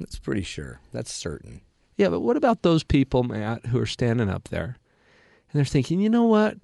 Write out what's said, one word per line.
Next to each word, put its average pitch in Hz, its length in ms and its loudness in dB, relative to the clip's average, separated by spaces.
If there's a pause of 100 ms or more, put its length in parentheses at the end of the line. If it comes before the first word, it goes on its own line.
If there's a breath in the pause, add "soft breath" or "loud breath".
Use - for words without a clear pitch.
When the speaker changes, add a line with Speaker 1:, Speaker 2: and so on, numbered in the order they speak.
Speaker 1:
That's - 180 -14
pretty 113 240 -4
sure. 67 380 -12 (120)
That's - 220 -10
certain. - 460 -12 (360)
Speaker 2:
Yeah, 196 120 4
but - 120 -2
what 233 160 0
about 240 260 2
those 165 200 4
people, 131 400 2
Matt, 110 440 -6
who 120 120 0
are 113 80 -2
standing 117 420 0
up 92 200 -4
there, 87 280 -6 (760 soft breath)
and 147 60 -2
they're 143 60 4
thinking, 156 360 0
"You 214 100 2
know 233 140 4
what? 214 400 4